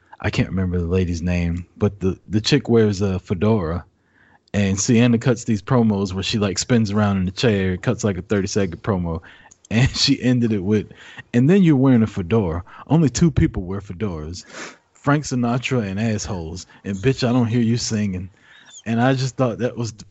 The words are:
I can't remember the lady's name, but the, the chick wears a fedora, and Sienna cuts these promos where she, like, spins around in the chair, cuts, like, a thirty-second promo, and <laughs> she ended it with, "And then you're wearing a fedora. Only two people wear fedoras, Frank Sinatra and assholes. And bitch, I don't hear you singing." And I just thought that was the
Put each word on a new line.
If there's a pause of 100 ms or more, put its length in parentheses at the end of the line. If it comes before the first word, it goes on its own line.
(200)
I
can't
remember
the
lady's
name, (100)
but
the, (100)
the
chick
wears
a
fedora, (680)
and
Sienna
cuts
these
promos
where
she,
like,
spins
around
in
the
chair,
cuts,
like,
a
thirty-second
promo, (480)
and
<laughs>
she
ended
it
with, (420)
"And
then
you're
wearing
a
fedora. (240)
Only
two
people
wear
fedoras, (500)
Frank
Sinatra
and
assholes. (160)
And
bitch,
I
don't
hear
you
singing." (560)
And
I
just
thought
that
was
the